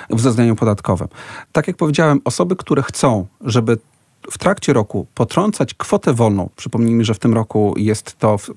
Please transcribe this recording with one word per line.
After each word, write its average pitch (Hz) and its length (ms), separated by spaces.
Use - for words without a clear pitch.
w 113 100
zeznaniu 117 360
podatkowym. 101 520
Tak 156 160
jak 185 100
powiedziałem, 151 480
osoby, 180 300
które 139 260
chcą, 110 460
żeby 117 360
w - 60
trakcie 175 360
roku 104 420
potrącać - 580
kwotę - 400
wolną, 104 420
przypomnijmy, 117 500
że 110 80
w 107 60
tym 117 140
roku 107 440
jest 107 420
to, 107 180
w - 200